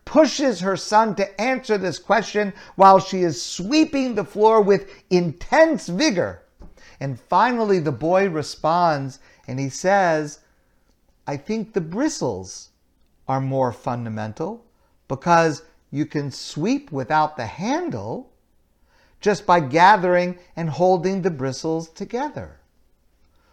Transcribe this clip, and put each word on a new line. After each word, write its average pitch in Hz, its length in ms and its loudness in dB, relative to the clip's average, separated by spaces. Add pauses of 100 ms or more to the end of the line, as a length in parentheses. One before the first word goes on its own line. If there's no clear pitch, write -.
pushes 262 560 2
her 190 160 -2
son 214 400 2
to 196 240 -4
answer 247 360 -2
this 180 220 -4
question 202 540 -2 (240)
while 190 240 8
she 185 220 -4
is 165 200 0
sweeping 269 720 -2
the 202 100 -4
floor 220 360 4
with 196 280 2 (220)
intense 220 760 2
vigor. 175 540 -2 (580)
And 139 180 -8
finally, 208 600 0
the 151 120 -2
boy 180 360 0
responds 156 920 -2 (300)
and 127 100 -8
he 139 100 -4
says, 165 720 0 (880)
"I 143 100 -6
think 214 360 -6
the 196 80 -2
bristles 160 920 -6 (560)
are 135 140 -2
more 131 320 -2
fundamental 120 920 -8 (440)
because 165 540 2 (280)
you 147 160 -4
can 143 240 -6
sweep 226 640 -6
without 151 440 -2
the 117 100 -8
handle 208 840 -8 (880)
just 196 260 -2
by 185 140 4
gathering 180 800 4 (160)
and 165 160 -6
holding 185 520 0
the 185 80 -2
bristles 160 580 -6
together. 220 720 -10 (920)